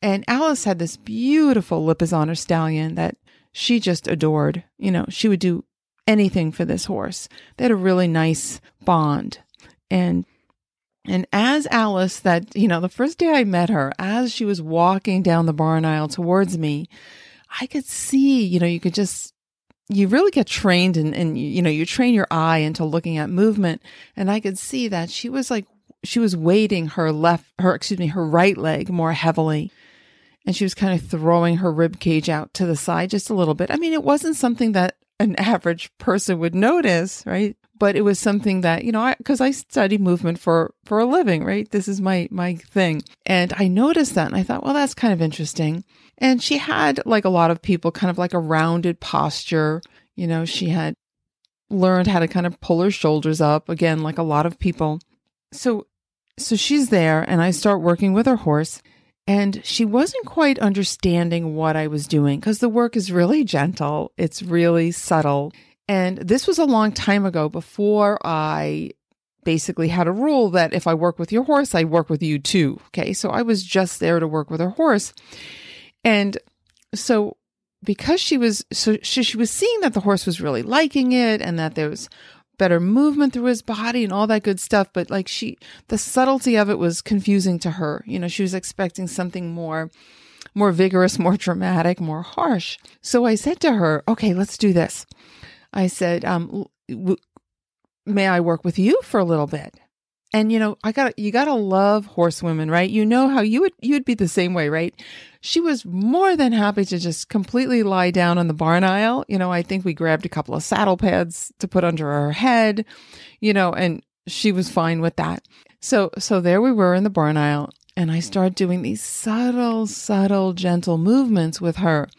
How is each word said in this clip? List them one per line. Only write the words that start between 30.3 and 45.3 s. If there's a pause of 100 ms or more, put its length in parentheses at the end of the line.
And
she
was
kind
of
throwing
her
rib
cage
out
to
the
side
just
a
little
bit.
I
mean,
it
wasn't
something
that (200)
an
average (100)
person
would
notice,
right? (240)
But
it
was
something
that,
you
know,
I,
'cause
I
study
movement
for, (100)
for
a
living,
right?
This
is
my,
my
thing. (220)
And
I
noticed
that
and
I
thought,
"Well,
that's
kind
of
interesting." (320)